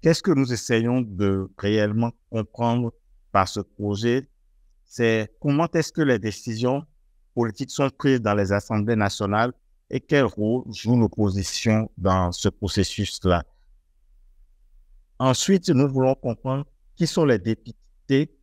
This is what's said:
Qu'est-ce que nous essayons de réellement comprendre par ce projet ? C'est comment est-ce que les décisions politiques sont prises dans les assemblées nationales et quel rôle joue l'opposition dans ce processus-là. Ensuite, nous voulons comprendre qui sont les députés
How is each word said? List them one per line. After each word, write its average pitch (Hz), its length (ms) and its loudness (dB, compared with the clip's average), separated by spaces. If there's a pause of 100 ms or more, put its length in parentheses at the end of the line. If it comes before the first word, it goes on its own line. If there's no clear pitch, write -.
Qu'est-ce 160 220 2
que - 80 0
nous 135 220 2
essayons 120 480 0
de 98 580 0
réellement 107 540 0 (180)
comprendre 117 640 -4 (400)
par 95 160 2
ce - 120 -8
projet ? 107 680 -2 (560)
C'est 110 460 -2 (100)
comment 151 320 0
est-ce 160 200 0
que - 100 -4
les 131 160 2
décisions 117 640 -4 (500)
politiques 120 360 -4
sont 139 200 -2
prises 135 300 2
dans 104 140 2
les 101 180 0
assemblées 107 440 0
nationales 104 560 0 (380)
et 135 100 -4
quel 139 240 2
rôle 110 480 -2
joue 117 260 0
l'opposition 107 1000 0
dans 92 360 0
ce - 160 -2
processus-là. 92 960 -2 (1700)
Ensuite, 131 500 0
nous 143 200 4
voulons 131 260 0
comprendre 131 500 -6 (320)
qui 170 100 -2
sont 165 180 0
les 127 140 4
députés 120 1040 -4